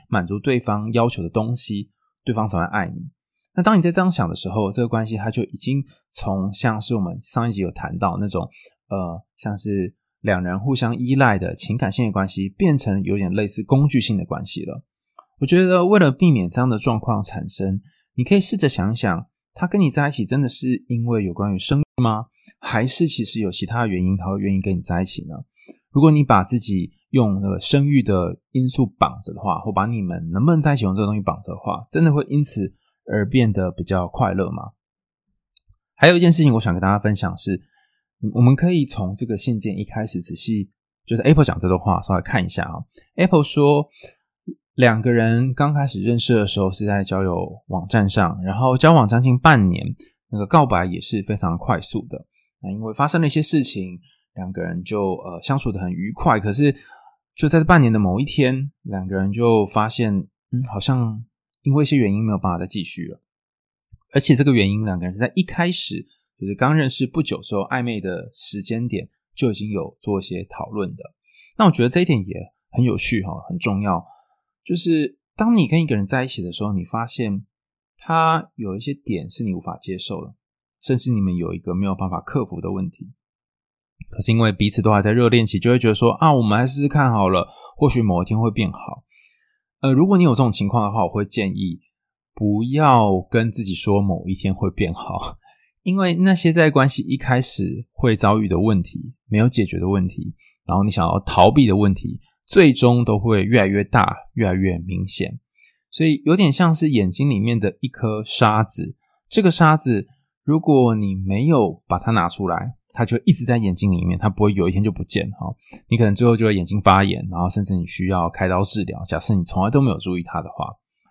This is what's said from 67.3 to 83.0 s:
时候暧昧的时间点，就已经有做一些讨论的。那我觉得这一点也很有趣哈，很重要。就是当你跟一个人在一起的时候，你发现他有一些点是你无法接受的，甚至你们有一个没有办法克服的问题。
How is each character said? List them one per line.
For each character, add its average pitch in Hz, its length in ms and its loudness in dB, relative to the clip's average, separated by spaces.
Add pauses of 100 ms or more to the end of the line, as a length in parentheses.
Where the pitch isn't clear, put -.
时 - 120 -10
候 101 80 -2
暧 123 200 -6
昧 117 180 -6
的 87 340 -10
时 - 280 -10
间 117 260 -6
点， 92 200 -8 (260)
就 123 160 0
已 104 40 -2
经 104 160 -8
有 98 300 -6
做 101 180 -2
一 95 40 -4
些 90 220 -10
讨 - 260 -14
论 101 260 -6
的。 - 80 -18 (540)
那 214 80 6
我 170 40 6
觉 - 120 2
得 123 80 4
这 175 100 0
一 180 60 2
点 135 200 2
也 90 80 -10 (360)
很 120 120 0
有 113 140 2
趣 104 260 -4
哈， 92 100 -8 (160)
很 87 100 -8
重 101 240 -2
要。 92 200 -2 (640)
就 - 100 -4
是 165 440 -2 (180)
当 233 180 2
你 165 140 4
跟 165 140 2
一 156 40 -2
个 127 80 -2
人 98 120 0
在 127 180 -2
一 - 20 -4
起 120 160 -8
的 87 80 -8
时 104 140 -8
候， 104 80 -4
你 90 120 -2
发 117 220 -4
现 104 380 -4 (540)
他 160 560 -2
有 98 200 -8
一 104 60 -8
些 139 140 -6
点 92 340 -6
是 - 160 -8
你 98 80 -2
无 87 80 -6
法 85 200 -12
接 95 160 -10
受 87 280 -10
的， - 100 -18 (480)
甚 131 140 0
至 123 160 -2
你 107 80 0
们 92 160 0
有 85 180 -4
一 85 40 -8
个 87 160 -6
没 98 120 -2
有 95 80 -2
办 95 160 -4
法 87 100 -6
克 131 240 -4
服 87 160 -12
的 92 120 -6
问 95 180 -6
题。 101 220 -18 (1000)